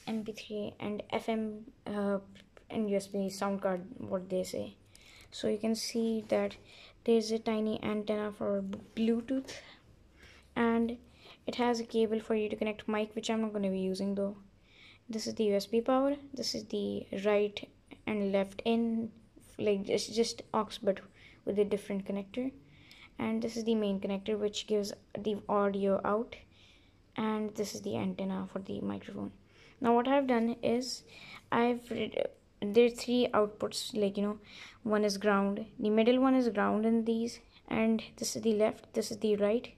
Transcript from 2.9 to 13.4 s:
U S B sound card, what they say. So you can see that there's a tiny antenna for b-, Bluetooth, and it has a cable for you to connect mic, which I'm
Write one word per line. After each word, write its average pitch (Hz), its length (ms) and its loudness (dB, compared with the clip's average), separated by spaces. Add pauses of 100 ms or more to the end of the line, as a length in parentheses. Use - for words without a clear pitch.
U 202 60 2
S 196 120 -2
B 196 200 -2
sound 196 320 -2
card, 185 220 0 (140)
what 190 320 -6
they 185 160 0
say. - 320 -6 (560)
So - 160 -4
you 214 100 0
can 226 160 0
see 220 540 -2
that 202 280 0 (480)
there's 220 280 4
a 226 80 0
tiny 220 420 0
antenna 208 480 -2
for 202 300 -2
b-, 196 180 -4 (160)
Bluetooth, 233 560 0 (1040)
and 233 440 2 (480)
it 240 100 -4
has 240 240 2
a 226 40 -6
cable 220 360 2
for 220 160 0
you 214 140 0
to 214 60 -4
connect 214 300 -4
mic, 214 300 -2
which 220 140 -2
I'm 220 100 2